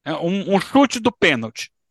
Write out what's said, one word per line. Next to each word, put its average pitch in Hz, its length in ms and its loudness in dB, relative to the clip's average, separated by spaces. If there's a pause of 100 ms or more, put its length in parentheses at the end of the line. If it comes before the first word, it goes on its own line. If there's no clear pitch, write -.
é, 156 100 -6
um, 175 400 -2
um 185 60 2
chute 269 400 2
do 226 100 0
pênalti, 120 640 -2 (180)